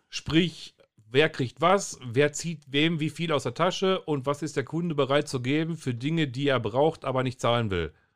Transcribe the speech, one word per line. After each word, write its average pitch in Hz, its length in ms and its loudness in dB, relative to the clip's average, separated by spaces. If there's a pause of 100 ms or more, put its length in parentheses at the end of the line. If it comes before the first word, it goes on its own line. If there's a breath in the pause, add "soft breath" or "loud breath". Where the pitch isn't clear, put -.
Sprich, - 680 0 (340)
wer 147 200 4
kriegt 135 320 -6
was, 185 420 2
wer 139 300 2
zieht 165 340 -8
wem 151 320 2
wie 156 100 0
viel 160 220 -4
aus 139 120 0
der 117 100 -4
Tasche 185 480 0
und 139 240 -4
was 143 160 -2
ist 151 160 -6
der 127 80 -2
Kunde 165 300 -4
bereit 143 340 2
zu 131 120 -4
geben 156 360 -2
für 131 160 -4
Dinge, 147 340 0
die 135 220 -2
er 131 100 4
braucht, 131 460 0
aber 131 180 0
nicht 127 160 -4
zahlen 117 320 2
will. 82 220 -2 (220)